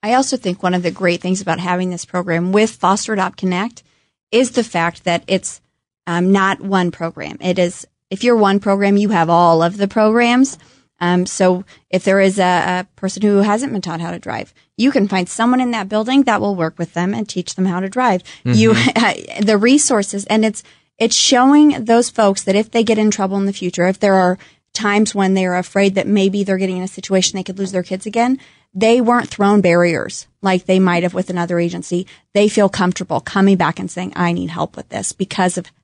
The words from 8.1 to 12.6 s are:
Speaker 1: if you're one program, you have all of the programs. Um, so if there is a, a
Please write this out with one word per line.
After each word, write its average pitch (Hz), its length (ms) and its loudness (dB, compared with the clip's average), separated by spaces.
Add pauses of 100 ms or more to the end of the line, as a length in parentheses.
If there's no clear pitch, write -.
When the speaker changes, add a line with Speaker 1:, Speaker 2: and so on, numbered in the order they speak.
Speaker 1:
if 196 140 -8
you're 240 120 4
one 202 220 4
program, 196 380 2
you 208 140 2
have 170 200 2
all 170 320 4
of 175 140 -2
the 202 100 -2
programs. 233 720 2 (420)
Um, 180 240 2
so 185 400 0 (240)
if 185 160 -2
there 196 160 2
is 190 180 2
a, 196 40 2
a 180 440 0 (100)